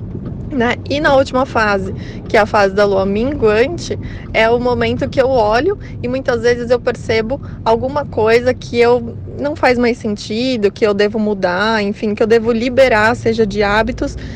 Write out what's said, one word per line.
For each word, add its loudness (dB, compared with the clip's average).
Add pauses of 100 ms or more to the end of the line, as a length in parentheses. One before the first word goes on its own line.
(500)
né? 0 (160)
E -2
na 2
última 2
fase, -2 (340)
que 0
é 6
a 4
fase 2
da 4
lua 2
minguante, 0 (380)
é 4
o 4
momento 0
que 2
eu 2
olho 2 (240)
e -6
muitas -2
vezes 0
eu -2
percebo -4 (240)
alguma 0
coisa 2
que -6
eu, 2 (220)
não -4
faz 2
mais 0
sentido, -2
que 0
eu 2
devo 0
mudar, 0
enfim, -2
que 0
eu 4
devo 2
liberar, 4
seja 0
de -2
hábitos, 0 (200)